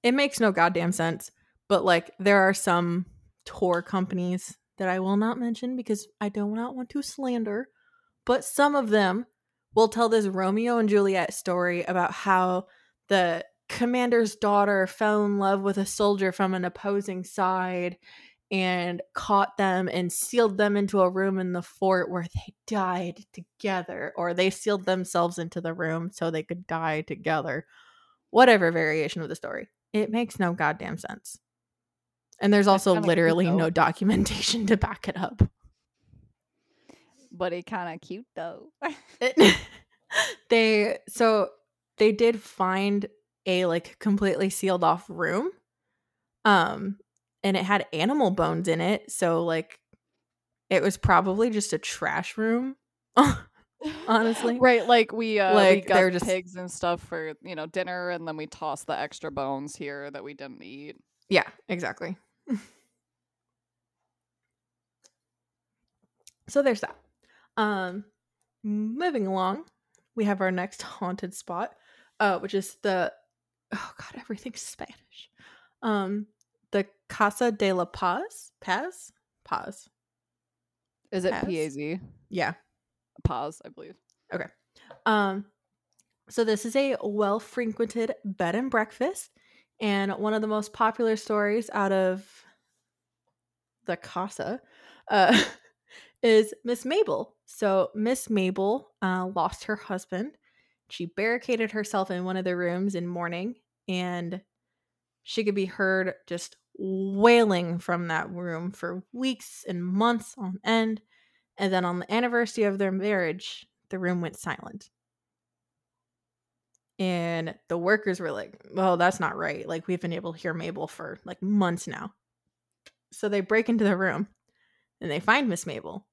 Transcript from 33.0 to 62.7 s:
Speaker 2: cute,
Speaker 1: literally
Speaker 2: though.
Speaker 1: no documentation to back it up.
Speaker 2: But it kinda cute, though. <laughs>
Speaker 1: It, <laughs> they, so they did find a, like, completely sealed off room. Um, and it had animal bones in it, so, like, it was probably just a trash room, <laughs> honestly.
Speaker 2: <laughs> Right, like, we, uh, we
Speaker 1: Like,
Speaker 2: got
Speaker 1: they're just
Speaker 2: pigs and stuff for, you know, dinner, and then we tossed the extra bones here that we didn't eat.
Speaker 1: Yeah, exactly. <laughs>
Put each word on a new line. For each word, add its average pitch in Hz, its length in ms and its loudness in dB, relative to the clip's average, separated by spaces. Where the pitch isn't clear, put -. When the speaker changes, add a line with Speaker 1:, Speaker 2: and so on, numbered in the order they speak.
Speaker 2:
cute, - 20 4
Speaker 1:
literally 170 400 4
Speaker 2:
though. 180 100 2
Speaker 1:
no 165 140 2
documentation 196 960 0
to 214 100 4
back - 300 -4
it 190 100 -6
up. 190 240 -2
Speaker 2:
But 180 200 -2
it 175 140 -8
kinda 175 320 -8
cute, 208 380 -14
though. 170 360 -12
<laughs> - 400 -10
Speaker 1:
It, 247 360 8
<laughs> - 520 -4
they, 220 500 4
so 220 400 4
they 220 140 6
did 226 300 4
find 196 680 0
a, 185 180 2
like, 170 340 -2
completely 196 500 2
sealed 185 340 0
off 165 260 2
room. 175 400 -2
Um, 196 540 2
and 196 120 2
it 185 80 0
had 196 300 2
animal 208 380 2
bones 170 360 0
in 165 140 0
it, 196 300 -2
so, 165 340 0
like, 160 340 -4
it 180 100 4
was 190 160 2
probably 196 540 4
just 208 220 -2
a 156 40 -2
trash - 600 -4
room, 240 380 -2
<laughs> - 1120 0
honestly. 226 500 2
Speaker 2:
<laughs> - 20 -6
Right, 240 280 6
like, 233 260 6
we, 220 260 -2
uh, 190 120 4
we 208 40 6
Speaker 1:
Like, 196 320 6
Speaker 2:
got 190 60 4
Speaker 1:
they're 185 180 6
just 175 140 0
Speaker 2:
pigs 185 300 -2
and 180 160 -10
stuff 170 320 -2
for, 156 300 -10
you 180 120 -12
know, 156 120 -8
dinner, 180 420 -6
and 165 180 -6
then 156 80 -8
we 156 120 -10
tossed 151 400 -8
the - 120 -4
extra 151 320 -8
bones 139 440 -6
here 143 340 -12
that 139 140 -14
we 147 100 -14
didn't 139 300 -18
eat. 139 320 -18
Speaker 1:
Yeah, 190 180 2
exactly. 175 480 -6
<laughs> 226 100 -4